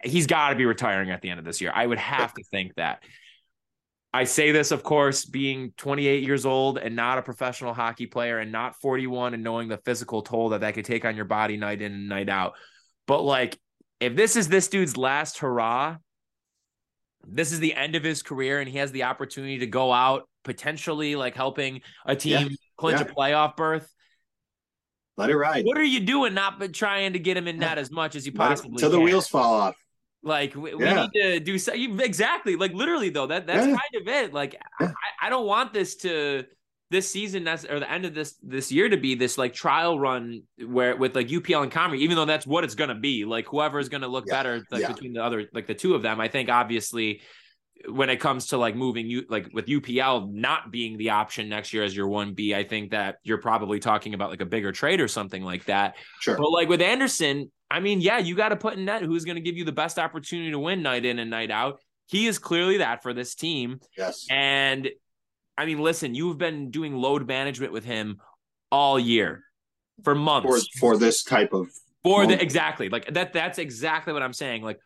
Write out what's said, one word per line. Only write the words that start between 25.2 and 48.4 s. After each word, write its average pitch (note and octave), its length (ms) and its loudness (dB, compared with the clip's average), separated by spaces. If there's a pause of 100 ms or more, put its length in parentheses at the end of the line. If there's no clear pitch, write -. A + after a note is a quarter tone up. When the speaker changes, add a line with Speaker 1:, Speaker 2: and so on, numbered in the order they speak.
Speaker 2:
it D3+ 40 6
ride. D3+ 300 2
Speaker 1:
What C4 120 4
are D#4 60 4
you C4 180 2
doing A#3+ 340 2
not G3 240 0
but G3 120 -6
trying G3 420 0
to F#3 60 -2
get F3+ 160 0
him F3 120 -2
in E3 80 -4
Speaker 2:
Yeah. E3 140 0
Speaker 1:
net D#3+ 100 -2
as C3+ 100 -6
much D#3 260 -4
as C#3 120 -8
you C#3 80 -8
Speaker 2:
Let D3+ 100 2
it, C#3+ 40 4
Speaker 1:
possibly C3 280 -2
Speaker 2:
till D3+ 140 4
the F3 60 6
Speaker 1:
can? E3 80 8
Speaker 2:
wheels F3+ 220 4
fall A#2+ 280 4
off. F#2+ 200 2 (460)
Speaker 1:
Like, C#3+ 340 -2
we, D3 200 -8
we - 80 -2
Speaker 2:
Yeah. F#3+ 300 4
Speaker 1:
need G#3 80 4
to F#3 180 2
do F#3 180 -2
so. A3+ 160 -2
Exactly. A#3 840 0
Like, F#3+ 160 0
literally, B3+ 360 0
though, C#3 160 0
that, D#3+ 220 -4
that's G3 180 4
Speaker 2:
Yeah. C#4 100 4
Speaker 1:
kind B3+ 260 -4
of F3 60 -8
it. A#3 260 0
Like, C#3+ 220 -4 (240)
Speaker 2:
Yeah. E3+ 80 0 (340)
Speaker 1:
I, E3+ 60 0
I - 40 0
don't B3 160 0
want G#3+ 260 2
this G3 240 -2
to, D3 480 -2 (460)
this F#3+ 180 2
season, G3 340 -4
that's, D#3+ 220 -2
or D3 140 -4
the C#3 120 -4
end F3+ 140 -2
of E3+ 80 -8
this, D3+ 300 -6
this C3 280 -4
year F3+ 180 4
to G3 80 4
be C3 180 0
this, B2 240 0
like, B2+ 140 0
trial D#3+ 460 2
run A#2+ 440 -2 (200)
where B2 320 2
with, B2+ 200 0
like, B2 160 0
U E3 100 0
P F3 120 0
L D3 100 4
and C3 80 -4
Comrie, E3 260 0
even D#3+ 180 2
though D#3+ 100 4
that's D#3 200 0
what D#3+ 180 2
it's A#2+ 120 -6
gonna C3+ 180 -2
be. A2 320 -2
Like, A2+ 220 -4
whoever C#3+ 320 -2
is C3 100 -4
gonna C3+ 180 -8
look B2+ 200 -6
Speaker 2:
Yeah. - 80 -2
Speaker 1:
better, B2 340 -2
like, A#2 120 -2
Speaker 2:
Yeah. A#2+ 120 -2
Speaker 1:
between B2 200 -10
the A#2 100 -4
other, A2+ 300 -2
like, A2+ 120 -8
the - 80 -6
two B2+ 220 0
of G#2+ 80 0
them. A2 160 0
I A2 80 0
think, B2+ 220 -2
obviously, A2+ 720 0 (640)
when C3 220 0
it B2+ 80 2
comes B2+ 300 0